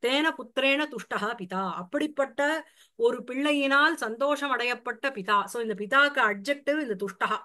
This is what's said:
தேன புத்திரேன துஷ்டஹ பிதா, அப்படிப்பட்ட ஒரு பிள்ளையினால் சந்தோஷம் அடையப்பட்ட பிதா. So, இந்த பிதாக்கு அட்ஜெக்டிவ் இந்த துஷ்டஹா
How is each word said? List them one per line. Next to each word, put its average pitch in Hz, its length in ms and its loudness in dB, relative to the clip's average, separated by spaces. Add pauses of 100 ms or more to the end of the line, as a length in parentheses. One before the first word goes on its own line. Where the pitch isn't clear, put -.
தேன 269 280 2
புத்திரேன 269 560 0
துஷ்டஹ 214 460 -6
பிதா, 185 400 -6
அப்படிப்பட்ட 277 640 -4 (600)
ஒரு 233 240 2
பிள்ளையினால் 285 720 2
சந்தோஷம் 277 560 0
அடையப்பட்ட 240 580 -2
பிதா. 208 360 0
So, 233 160 -6
இந்த 220 120 -2
பிதாக்கு 269 480 4
அட்ஜெக்டிவ் 262 580 0
இந்த 240 160 -4
துஷ்டஹா 202 500 -4